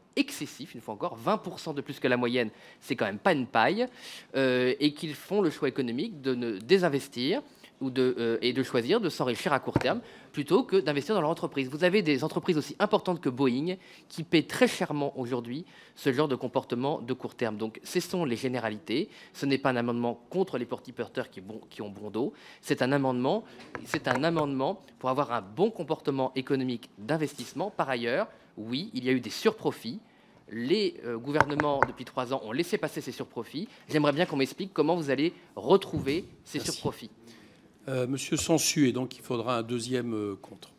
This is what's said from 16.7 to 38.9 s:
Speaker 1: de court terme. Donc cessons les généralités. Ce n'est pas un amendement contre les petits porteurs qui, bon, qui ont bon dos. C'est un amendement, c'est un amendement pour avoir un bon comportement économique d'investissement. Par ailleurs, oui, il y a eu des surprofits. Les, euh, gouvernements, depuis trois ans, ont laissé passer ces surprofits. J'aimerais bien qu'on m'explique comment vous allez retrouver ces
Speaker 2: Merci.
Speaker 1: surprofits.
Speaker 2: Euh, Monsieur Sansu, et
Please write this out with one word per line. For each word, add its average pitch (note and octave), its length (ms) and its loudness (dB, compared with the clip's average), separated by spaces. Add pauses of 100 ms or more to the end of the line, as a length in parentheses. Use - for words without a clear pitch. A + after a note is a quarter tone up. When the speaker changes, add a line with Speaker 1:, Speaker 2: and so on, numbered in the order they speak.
Speaker 1:
de A#2+ 120 -6
court B2 200 -6
terme. G#2+ 240 -2
Donc A2 260 -6
cessons F3+ 400 -2
les A#2+ 120 0
généralités. A#2 720 -2 (240)
Ce C#3 140 -4
n'est C3+ 100 4
pas C3+ 140 2
un B2 60 0
amendement A#2+ 520 0
contre F3+ 300 -2
les A#2+ 60 -4
petits B2+ 260 -8
porteurs A#2 400 -6
qui, F#2+ 100 -14
bon, G#2+ 180 -12 (120)
qui - 100 -12
ont G#2 80 -8
bon G2+ 220 -12
dos. A2+ 220 0 (280)
C'est C#3 220 0
un B2+ 80 4
amendement, C3+ 520 2 (400)
c'est - 240 -4
un B2+ 160 0
amendement D3+ 560 0 (200)
pour B2+ 100 0
avoir C3 240 0
un A2+ 80 -2
bon A#2 300 0
comportement C#3+ 640 -2
économique B2+ 640 -2
d'investissement. D3 720 -4
Par D3 180 -2
ailleurs, B2+ 380 0 (300)
oui, A2+ 360 -6
il B2 100 -4
y B2+ 60 2
a - 20 4
eu B2+ 100 4
des A2 100 -8
surprofits. - 680 -2 (520)
Les, D3+ 520 0
euh, A#2 140 -6
gouvernements, C#3+ 720 0
depuis B2+ 180 -12
trois B2+ 260 -6
ans, C3 120 -2
ont G#2+ 80 -10
laissé E3+ 260 -2
passer D3+ 240 -6
ces C3 100 -8
surprofits. C3 560 -10 (220)
J'aimerais D3 240 4
bien E3+ 140 2
qu'on D3 100 -4
m'explique C3+ 340 -2
comment D#3+ 240 4
vous D3+ 140 -2
allez C#3+ 240 2 (220)
retrouver D#3 720 2 (180)
ces - 160 -8
Speaker 2:
Merci. E3 140 -2
Speaker 1:
surprofits. - 360 -6 (800)
Speaker 2:
Euh, B2+ 180 0
Monsieur C3+ 320 -2
Sansu, D3+ 500 4
et A#2+ 40 6